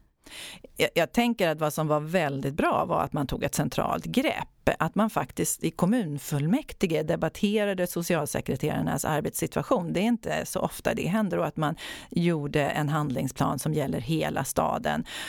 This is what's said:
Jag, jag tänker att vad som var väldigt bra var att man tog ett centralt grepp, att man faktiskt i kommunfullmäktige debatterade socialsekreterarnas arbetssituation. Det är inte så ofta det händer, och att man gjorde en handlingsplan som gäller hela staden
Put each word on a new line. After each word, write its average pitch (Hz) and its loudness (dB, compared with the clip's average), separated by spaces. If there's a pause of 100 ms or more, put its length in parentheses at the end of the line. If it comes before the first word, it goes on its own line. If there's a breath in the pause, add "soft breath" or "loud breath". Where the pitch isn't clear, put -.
(760 loud breath)
Jag, - 2
jag 165 2
tänker 233 2
att 156 0
vad 151 0
som 160 0
var 151 4
väldigt 147 0
bra 285 2
var 165 2
att - -4
man 151 0
tog - -4
ett - 0
centralt - 0
grepp, 240 0 (300)
att 160 -2
man 214 2
faktiskt - -2
i 160 0
kommunfullmäktige 165 0
debatterade 185 0
socialsekreterarnas 156 0
arbetssituation. 160 0
Det 180 0
är 202 2
inte 175 0
så - -4
ofta - -2
det - -2
händer, 185 0
och 170 2
att 151 -6
man 156 0 (340 loud breath)
gjorde 151 2
en 143 0
handlingsplan 143 0
som 156 0
gäller 147 0
hela 156 -2
staden 151 0 (240 loud breath)